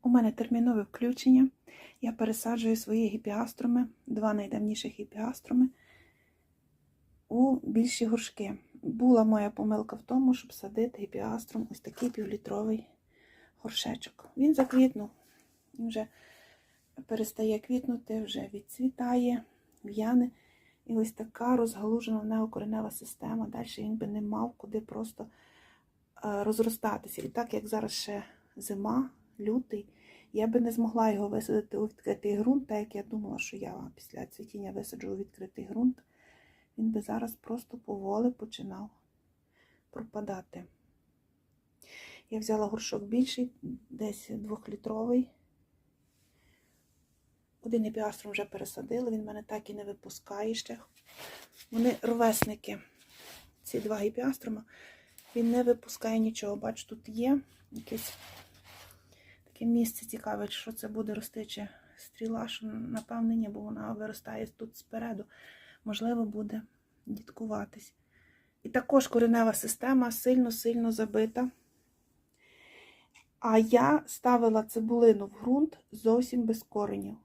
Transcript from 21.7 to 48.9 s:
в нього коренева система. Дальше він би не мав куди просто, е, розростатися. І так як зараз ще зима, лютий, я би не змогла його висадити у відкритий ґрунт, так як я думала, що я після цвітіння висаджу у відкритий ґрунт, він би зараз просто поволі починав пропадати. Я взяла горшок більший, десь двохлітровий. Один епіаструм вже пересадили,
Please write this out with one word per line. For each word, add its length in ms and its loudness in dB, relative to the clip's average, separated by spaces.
в 80 -4
нього 220 0
коренева 420 -4
система. 560 -6
Дальше 360 -10
він 140 -4
би 100 -4
не 140 -4
мав 360 -4
куди 240 -6
просто, 460 -10
е, 200 -2
розростатися. 800 -2
І 60 -8
так 260 -4
як 140 -6
зараз 240 -4
ще 320 -8
зима, 540 -4
лютий, 460 -2
я 100 2
би 140 4
не 120 0
змогла 380 2
його 180 0
висадити 500 -2
у 80 0
відкритий 520 -2
ґрунт, 280 2
так 120 -2
як 160 -6
я 80 -6
думала, 360 -8
що 180 -8
я 380 -10
після 320 -14
цвітіння 460 -12
висаджу 400 -10
у 40 -6
відкритий 500 -12
ґрунт, 360 0
він 120 0
би 100 -2
зараз 320 -6
просто 460 -10
поволі 520 0
починав 600 -12
пропадати. 720 -10
Я 80 -6
взяла 280 0
горшок 360 -4
більший, 480 0
десь 400 -8
двохлітровий. 960 -2
Один 220 0
епіаструм 480 -6
вже 120 -4
пересадили, 640 -6